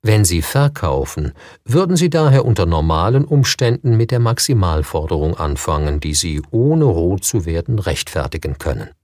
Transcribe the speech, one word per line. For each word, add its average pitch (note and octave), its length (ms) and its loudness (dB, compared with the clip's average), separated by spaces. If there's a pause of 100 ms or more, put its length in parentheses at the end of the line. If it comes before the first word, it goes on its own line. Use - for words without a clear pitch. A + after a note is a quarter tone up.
Wenn G#2+ 200 4
sie E2+ 180 0
verkaufen, D2+ 880 -2 (320)
würden F3 320 2
sie F3 140 2
daher C#3+ 340 4
unter G#2 220 2
normalen E2 580 2
Umständen B2+ 720 0
mit A2+ 140 0
der B2 80 0
Maximalforderung E2 1160 0
anfangen, D2+ 640 -2
die D2+ 140 -4
sie, D2+ 360 -2
ohne D3 360 2
rot F2+ 360 0
zu F#2 220 -2
werden, E2 340 -2
rechtfertigen D2 800 -6
können. A1+ 320 -6 (140)